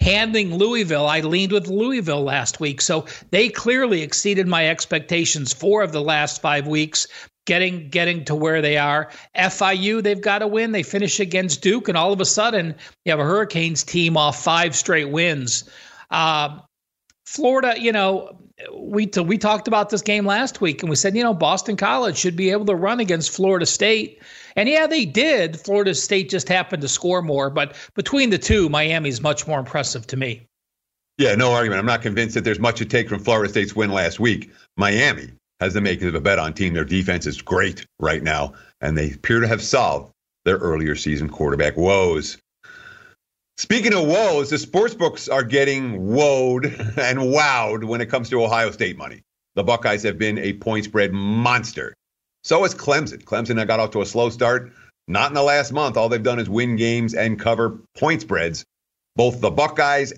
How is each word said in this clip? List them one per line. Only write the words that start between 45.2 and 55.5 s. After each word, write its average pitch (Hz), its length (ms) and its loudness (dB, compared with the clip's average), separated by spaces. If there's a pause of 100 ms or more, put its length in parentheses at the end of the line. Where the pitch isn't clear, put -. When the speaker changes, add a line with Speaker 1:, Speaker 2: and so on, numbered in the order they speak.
Speaker 2:
are 135 140 2
getting 131 640 0
woed 131 580 4
<laughs> 110 320 -4
and 127 220 0
wowed 127 640 2
when 117 160 -2
it 113 60 -4
comes 120 220 0
to 123 140 2
Ohio 113 280 2
State 95 260 -4
money. 65 240 -16 (340)
The 98 80 0
Buckeyes 107 400 0
have 107 140 -2
been 104 220 -2
a 98 140 -4
point 107 320 -4
spread 101 280 0
monster. 107 800 -2 (520)
So 170 180 4
is 180 100 0
Clemson. - 480 -2
Clemson 113 460 -2
got 110 140 2
off 110 100 0
to 107 100 -2
a 95 40 -2
slow 120 240 0
start. 123 420 0 (380)
Not 107 200 0
in 147 40 -12
the 143 100 2
last 143 300 2